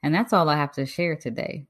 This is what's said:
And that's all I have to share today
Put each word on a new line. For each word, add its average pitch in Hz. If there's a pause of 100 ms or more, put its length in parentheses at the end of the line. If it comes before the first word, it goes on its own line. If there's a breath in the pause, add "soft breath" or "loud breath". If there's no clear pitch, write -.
And 147
that's 214
all 175
I 147
have 147
to 139
share 170
today -